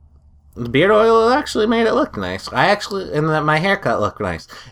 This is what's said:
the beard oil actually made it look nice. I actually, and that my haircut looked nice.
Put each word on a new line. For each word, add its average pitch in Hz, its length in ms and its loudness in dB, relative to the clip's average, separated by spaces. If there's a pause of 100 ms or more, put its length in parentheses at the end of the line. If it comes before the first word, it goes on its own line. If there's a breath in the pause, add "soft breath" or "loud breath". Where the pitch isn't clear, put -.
(560)
the 120 140 -8
beard 151 220 4
oil 226 380 4
actually 254 380 0
made 226 200 2
it - 60 0
look 277 240 -2
nice. 92 340 -6
I 131 160 2
actually, 196 460 -4
and 151 160 0
that 156 160 0
my 156 140 2
haircut 160 420 0
looked 101 180 -2
nice. 90 260 -4 (260 loud breath)